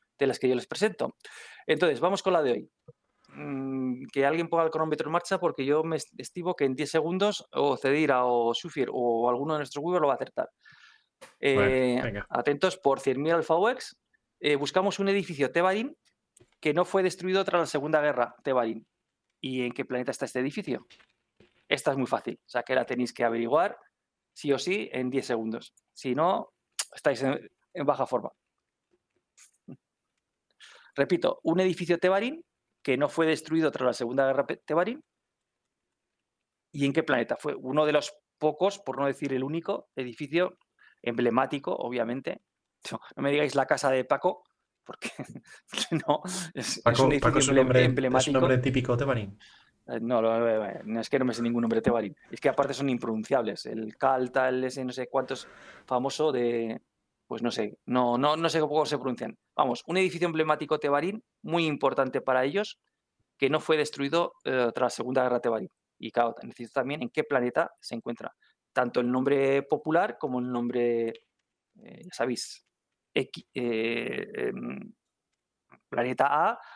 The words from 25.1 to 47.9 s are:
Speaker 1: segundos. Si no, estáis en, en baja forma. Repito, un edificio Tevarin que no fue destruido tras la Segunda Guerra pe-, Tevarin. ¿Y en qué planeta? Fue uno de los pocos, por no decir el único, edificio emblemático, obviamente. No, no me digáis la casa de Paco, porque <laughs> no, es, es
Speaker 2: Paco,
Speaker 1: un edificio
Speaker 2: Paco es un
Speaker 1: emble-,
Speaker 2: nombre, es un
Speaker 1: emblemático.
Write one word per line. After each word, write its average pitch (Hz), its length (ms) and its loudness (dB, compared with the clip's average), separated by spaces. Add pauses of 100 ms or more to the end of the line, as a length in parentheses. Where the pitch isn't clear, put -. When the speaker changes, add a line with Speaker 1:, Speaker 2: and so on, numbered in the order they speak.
Speaker 1:
segundos. 113 480 -4 (180)
Si 131 240 -4
no, 170 380 0 (420)
estáis 131 280 0
en, 135 260 -2 (240)
en 151 120 -6
baja 135 200 2
forma. 113 260 -4 (2750)
Repito, 139 480 2
un 165 160 2
edificio 180 400 2
Tevarin 214 420 2 (400)
que 131 160 2
no 143 120 2
fue 165 160 2
destruido 160 460 2
tras - 140 -2
la 123 80 4
Segunda 127 340 0
Guerra 135 180 2
pe-, - 200 -6
Tevarin. 185 380 0 (1700)
¿Y 143 140 -2
en 139 80 2
qué 151 100 2
planeta? 123 340 0
Fue 147 180 -6
uno 143 300 0
de 151 60 2
los 147 220 0 (240)
pocos, 165 420 0
por 127 200 -8
no 139 80 0
decir 135 260 -2
el 131 100 0
único, 160 520 -4
edificio 139 640 -2 (440)
emblemático, 123 720 0
obviamente. 120 640 -6 (500)
No, - 80 -8 (160)
no 139 80 -6
me 139 80 0
digáis 143 240 2
la 135 100 4
casa 139 260 2
de 131 140 2
Paco, 147 380 0 (400)
porque - 340 -12
<laughs> - 920 -8
no, 147 140 2 (320)
es, - 240 -6
es - 60 -16
Speaker 2:
Paco, 123 220 4
Speaker 1:
un 131 60 4
edificio 131 180 4
Speaker 2:
Paco 120 100 4
es 139 80 4
un 135 100 2
Speaker 1:
emble-, 131 60 10
Speaker 2:
nombre, 127 180 4
es 123 40 6
un 120 40 4
Speaker 1:
emblemático. 131 500 2